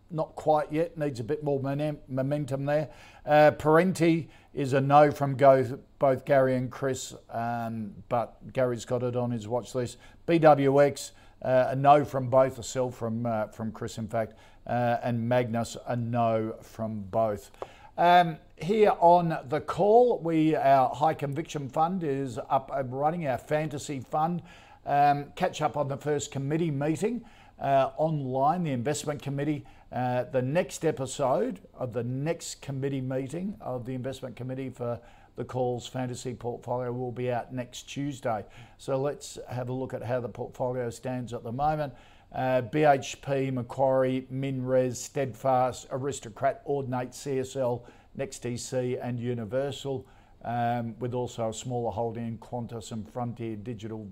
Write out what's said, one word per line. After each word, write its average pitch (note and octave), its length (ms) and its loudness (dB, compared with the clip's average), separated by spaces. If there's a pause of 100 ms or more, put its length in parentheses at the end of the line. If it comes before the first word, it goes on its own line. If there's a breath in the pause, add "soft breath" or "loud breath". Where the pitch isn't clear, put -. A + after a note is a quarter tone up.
(100)
not D#3 240 -6
quite D3+ 380 0
yet. E3 240 -2
Needs D3 240 -4
a A#2+ 40 -8
bit D3+ 200 -4
more C#3+ 160 0
monem-, C#3+ 380 -4 (100)
momentum C3+ 560 -2
there. D3 240 0 (380 loud breath)
Uh, D3+ 240 8
Parenti E3 800 4 (240 soft breath)
is C3 180 -2
a C#3 80 4
no C#3+ 300 8
from C#3 260 -2
go-, C3 420 6 (200)
both C3+ 260 2
Gary C3 320 4
and B2+ 140 -4
Chris, C3 440 -4 (140)
um, A#2 640 -6 (160)
but A#2 300 -2 (160)
Gary's B2 320 0
got B2 160 -2
it A#2+ 120 -2
on B2 160 0
his A2 160 -4
watch A2+ 280 -4
list. B2 240 -4 (260 soft breath)
B E3+ 140 2
W C#3 440 8
X, - 300 2 (300 soft breath)
uh, B2+ 260 4
a C3 80 -4
no C#3+ 260 8
from B2+ 280 -4
both, C3 280 4
a A2 40 -12
sell B2+ 280 -4
from, A#2 360 -4
uh, G#2+ 220 -2
from A2 240 -8
Chris, - 260 -8
in A2 100 -8
fact, A2 240 -2 (340 soft breath)
uh, A#2+ 360 0
and A#2+ 260 -2
Magnus, A#2 480 0 (100)
a C3 100 -2
no A2+ 680 0
from A2 480 -8
both. A2 400 0 (480 loud breath)
Um, E3+ 400 6 (180)
here G3 440 4
on E3+ 380 6 (100)
the D3 120 -2
call, G#3+ 600 4
we, D#3 340 2
our C3+ 400 6
High D#3 180 2
Conviction C#3+ 560 -6
Fund E3+ 340 0
is C3+ 360 -4 (100)
up C3+ 240 0
and C3 180 -4
running, D3+ 360 -2
our B2+ 100 0
fantasy D3 640 -4
fund. E3 400 -2 (460 loud breath)
Um, C#3+ 400 4 (100)
catch F3+ 240 -2
up D3 160 0
on C#3+ 120 -2
the C#3+ 100 -4
first D3 320 -2
committee D#3 400 0
meeting, D#3+ 520 -2 (380 loud breath)
uh, C3+ 380 4
online, D3+ 640 2
the D#3+ 80 -2
investment C#3+ 500 -2
committee. C#3+ 460 -4 (260 soft breath)
Uh, B2 320 -2
the C3+ 160 -2
next D#3+ 460 -2
episode D#3 720 -2 (140)
of B2 180 -6
the A#2 100 -4
next C#3 600 -6
committee C#3 400 -4
meeting C3+ 580 -6
of B2 240 -8
the C3 100 -6
investment B2+ 420 -8
committee C3 340 -8
for A#2+ 280 -6 (380 soft breath)
the B2+ 80 -8
Calls B2 420 -4
Fantasy B2 460 -8
Portfolio A#2+ 600 -6
will B2 200 -6
be B2 180 -4
out A#2+ 220 -4
next B2 300 -10
Tuesday. B2 640 -4 (340 loud breath)
So C3+ 180 -4
let's C3+ 420 -6 (120)
have B2 180 -6
a B2+ 40 -6
look B2+ 200 -6
at B2 100 -8
how A#2+ 180 -2
the A#2 100 -8
portfolio B2+ 580 -6
stands B2 460 -8
at A2 80 -10
the A#2 100 -8
moment. D3 400 -2 (420 soft breath)
Uh, B2+ 280 0
B D3+ 220 0
H C#3 360 4
P, C3+ 300 -2
Macquarie, C3 800 0
MinRes, C3 640 0
Steadfast, B2+ 920 -2
Aristocrat, C3+ 760 -4
Audinate, B2+ 480 -4
C C3+ 240 -4
S C3 180 -6
L, B2 280 -2 (320 loud breath)
N - 60 -6
X - 160 -10
T A#2+ 180 -6
C B2 400 -4
and B2 240 -6
Universal, B2+ 840 -6 (400 soft breath)
um, A#2+ 520 -2
with B2 140 -6
also A#2+ 380 -4
a - 20 -6
smaller A#2+ 380 -4
holding A#2 360 -4
in A2+ 120 -8
Qantas A#2 520 -10
and A2 160 -8
Frontier A#2 500 -8
Digital G#2+ 560 -10